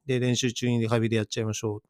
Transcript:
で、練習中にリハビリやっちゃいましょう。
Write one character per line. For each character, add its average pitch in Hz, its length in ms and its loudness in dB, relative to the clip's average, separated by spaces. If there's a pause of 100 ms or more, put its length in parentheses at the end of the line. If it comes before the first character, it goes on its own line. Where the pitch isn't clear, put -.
で、 131 120 0
練 123 160 2
習 117 180 0
中 123 160 -2
に 120 120 2
リ 110 80 0
ハ 117 100 2
ビ 113 100 2
リ 113 60 0
や 110 80 2
っ 101 40 -4
ち - 120 -8
ゃ 110 60 -2
い - 20 -4
ま 107 80 -2
し - 80 -8
ょ 107 140 -4
う。 - 140 -14